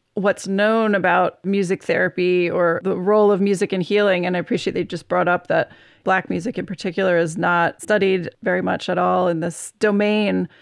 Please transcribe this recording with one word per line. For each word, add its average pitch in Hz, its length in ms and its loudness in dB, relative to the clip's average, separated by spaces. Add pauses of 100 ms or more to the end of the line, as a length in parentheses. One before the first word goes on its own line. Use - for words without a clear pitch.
(160)
what's 196 320 -2
known 214 460 2
about 180 520 0
music 190 380 0
therapy 180 640 0
or 170 340 0
the 185 140 -2
role 208 340 4
of 196 80 2
music 202 320 0
in 190 100 0
healing. 196 440 2
And 180 100 -2
I 175 40 -2
appreciate 175 340 -4
that 185 60 -4
you 175 60 -4
just - 220 -10
brought 180 220 0
up 175 180 -2
that - 240 0 (320)
Black 190 260 0
music 180 280 -6
in 180 80 -6
particular 185 520 -2
is 165 200 -2
not 175 440 0
studied 190 480 0 (140)
very 185 180 0
much 185 280 -4
at 180 80 -2
all 180 300 2
in 170 120 0
this 170 400 -8
domain. 208 720 0 (120)